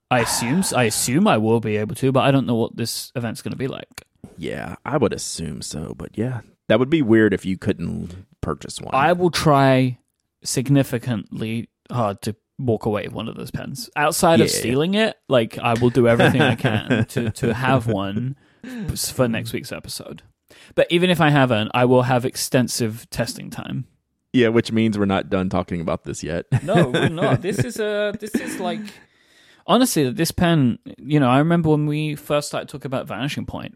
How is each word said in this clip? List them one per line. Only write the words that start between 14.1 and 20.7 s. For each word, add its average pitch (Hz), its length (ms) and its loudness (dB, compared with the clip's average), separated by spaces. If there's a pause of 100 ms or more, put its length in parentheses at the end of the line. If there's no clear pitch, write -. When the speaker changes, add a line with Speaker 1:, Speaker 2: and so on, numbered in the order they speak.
Speaker 1:
of 156 80 6
Speaker 2:
Yeah. - 100 -4
Speaker 1:
stealing 147 360 0
it, 220 240 0 (100)
like, 117 300 2
I 117 160 0
will 120 160 2
do 120 180 4
everything 120 320 6
I 127 140 4
can 110 500 0
Speaker 2:
<laughs> - 40 -8
Speaker 1:
to, 117 220 -4
to 117 240 -2
have 127 340 0
one 107 480 -4 (280)
s-, 240 460 -6
for 127 180 2
next 113 240 -4
week's - 200 -8
episode. - 500 -14 (520)